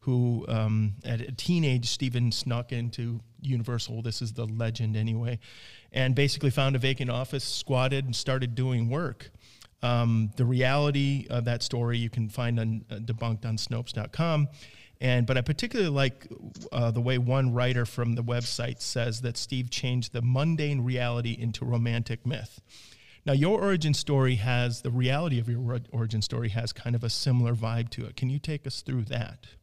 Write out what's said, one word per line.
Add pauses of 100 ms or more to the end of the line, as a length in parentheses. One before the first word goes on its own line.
who,
um, (100)
at
a
teenage,
Steven
snuck
into (220)
Universal.
This
is
the
legend
anyway, (540)
and
basically
found
a
vacant
office,
squatted,
and
started
doing
work. (520)
Um,
the
reality
of
that
story
you
can
find
on,
uh,
debunked
on
Snopes
dot
com. (520)
And,
but
I
particularly
like, (440)
uh,
the
way
one
writer
from
the
website
says
that
Steve
changed
the
mundane
reality
into
romantic
myth. (640)
Now,
your
origin
story
has,
the
reality
of
your
ro-, (140)
origin
story
has
kind
of
a
similar
vibe
to
it.
Can
you
take
us
through
that? (160)